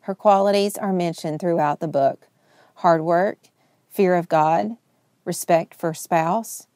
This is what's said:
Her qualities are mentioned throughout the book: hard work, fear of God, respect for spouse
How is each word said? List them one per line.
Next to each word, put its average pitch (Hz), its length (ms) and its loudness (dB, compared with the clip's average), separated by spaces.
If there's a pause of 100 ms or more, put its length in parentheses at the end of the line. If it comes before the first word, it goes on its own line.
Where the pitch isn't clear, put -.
Her 190 140 -8
qualities 202 600 2
are 196 140 -4
mentioned 170 480 -4
throughout 160 400 0
the 151 80 -6
book: 139 400 -2 (480)
hard 165 260 2
work, 175 360 0 (520)
fear 180 260 2
of 175 120 -2
God, 165 500 0 (460)
respect - 520 -2
for 165 180 -6
spouse 175 720 -4 (100)